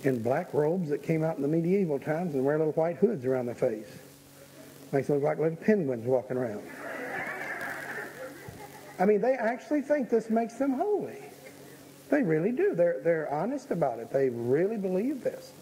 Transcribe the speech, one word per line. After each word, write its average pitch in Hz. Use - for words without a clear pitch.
in 127
black 143
robes 156
that 143
came 160
out 160
in 139
the 143
medieval 165
times 156
and 131
wear 147
little 156
white 165
hoods 190
around 127
their 120
face. 113
Makes 139
them 147
look 139
like 156
little 160
penguins 135
walking 127
around. 107
I 185
mean, 208
they 254
actually 254
think 294
this 220
makes 226
them 269
holy. 320
They 277
really 160
do. 349
They're, 170
they're 156
honest 208
about 143
it. 113
They 135
really 135
believe 202
this. -